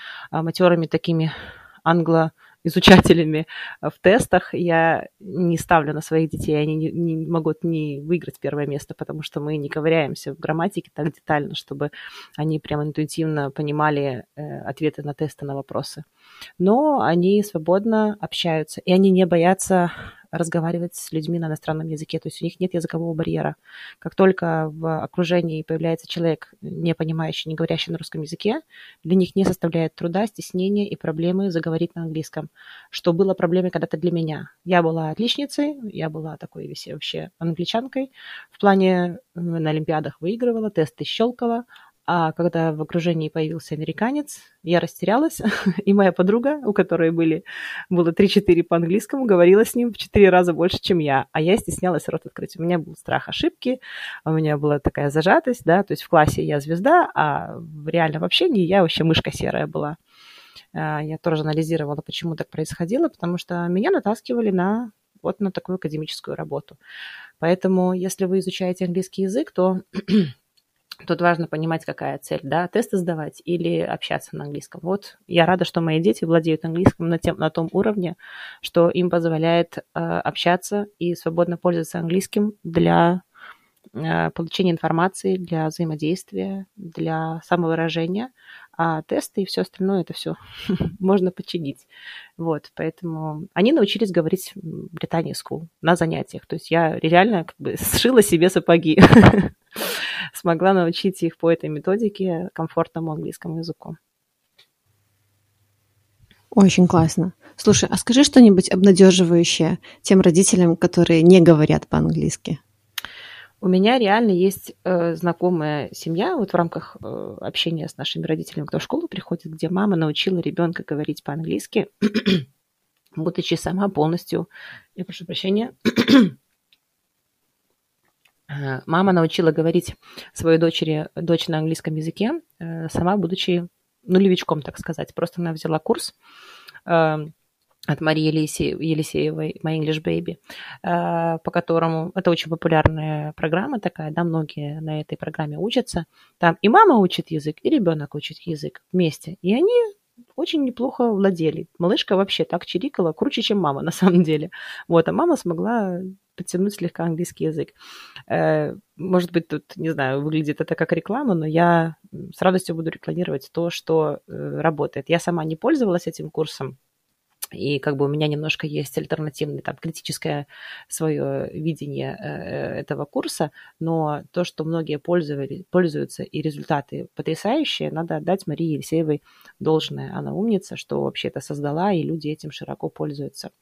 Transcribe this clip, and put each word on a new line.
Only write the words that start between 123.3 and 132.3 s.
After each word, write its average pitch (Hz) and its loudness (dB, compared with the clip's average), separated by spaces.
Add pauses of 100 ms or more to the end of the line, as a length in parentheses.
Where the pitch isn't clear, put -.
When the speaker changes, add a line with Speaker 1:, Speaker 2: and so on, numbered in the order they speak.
Speaker 1:
сама 185 -2
полностью, 170 -2 (460)
я 185 -8
прошу 175 -16
прощения, 202 -2 (100)
<clears throat> 220 4 (2000)
э, 139 -6
мама 185 2
научила 165 2
говорить 165 0 (360)
свою 165 2
дочери, 160 0
дочь 165 0
на 165 -2
английском 160 -4
языке, 196 -4 (200)